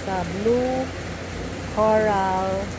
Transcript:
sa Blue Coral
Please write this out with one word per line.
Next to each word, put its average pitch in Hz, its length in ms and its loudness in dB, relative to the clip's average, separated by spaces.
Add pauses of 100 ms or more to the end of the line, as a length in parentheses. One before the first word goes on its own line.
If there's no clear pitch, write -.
sa 185 240 -2 (160)
Blue 254 400 2 (960)
Coral 196 880 2 (120)